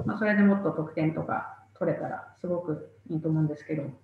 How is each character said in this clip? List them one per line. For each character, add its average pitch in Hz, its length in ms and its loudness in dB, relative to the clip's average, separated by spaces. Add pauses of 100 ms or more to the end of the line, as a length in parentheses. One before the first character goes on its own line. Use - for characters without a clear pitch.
ま - 100 -2
あ、 - 20 -6
そ 214 80 0
れ 208 100 4
で 202 60 6
も 196 140 8
っ 196 80 -2
と 160 80 2
得 156 220 -4
点 156 200 2
と 151 100 -2
か - 360 -6 (160)
取 170 160 0
れ - 60 -2
た - 100 -6
ら - 340 -10
す 180 60 -6
ご 175 140 -2
く 156 300 -6 (160)
い 165 100 -4
い 156 40 -2
と 165 80 -2
思 156 100 2
う 156 40 4
ん 151 40 4
で 147 80 -2
す - 100 -16
け 160 100 -4
ど、 147 80 -4 (200)